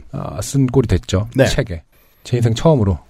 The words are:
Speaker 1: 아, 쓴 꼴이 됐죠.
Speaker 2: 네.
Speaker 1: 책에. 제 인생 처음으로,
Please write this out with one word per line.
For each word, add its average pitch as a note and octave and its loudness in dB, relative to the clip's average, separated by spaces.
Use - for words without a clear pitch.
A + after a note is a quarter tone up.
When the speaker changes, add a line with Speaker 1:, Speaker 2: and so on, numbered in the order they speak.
Speaker 1:
아, - -10
쓴 C3+ 0
꼴이 B2 2
됐죠. F#2 0
Speaker 2:
네. C3 4
Speaker 1:
책에. F2+ -4
제 A#2+ -2
인생 A#2 2
처음으로, A2+ 2